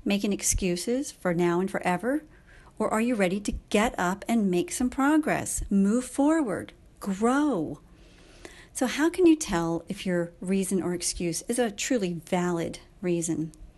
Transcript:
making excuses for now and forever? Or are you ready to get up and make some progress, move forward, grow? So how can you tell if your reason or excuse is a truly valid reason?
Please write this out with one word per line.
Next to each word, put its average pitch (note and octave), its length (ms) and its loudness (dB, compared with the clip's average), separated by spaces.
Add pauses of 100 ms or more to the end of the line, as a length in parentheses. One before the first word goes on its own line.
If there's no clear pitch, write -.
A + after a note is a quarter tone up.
making G3+ 300 0
excuses G3 800 -2
for F3+ 220 -2
now F3 260 2
and F#3+ 100 -2
forever? A3 540 -2 (540)
Or G#3+ 100 0
are A3 140 0
you A#3+ 140 0
ready G3 240 2
to A3+ 120 -4 (160)
get G#3+ 300 2
up F#3+ 280 0
and G#3+ 240 2
make F3 220 0
some B3+ 160 0
progress, C#4 800 0
move G3+ 380 2
forward, C#4 640 0 (280)
grow? G#3 800 0 (920)
So - 140 -2
how D4 240 2
can F4+ 160 4
you D#4+ 100 8
tell E3+ 540 -2
if - 160 -8
your F3 340 0
reason F#3+ 420 0
or F3+ 120 -2
excuse E3+ 540 -4
is A#3+ 100 -2
a A#3 120 0
truly G3+ 440 -2
valid F3 640 -2 (240)
reason? E3 500 -2 (260)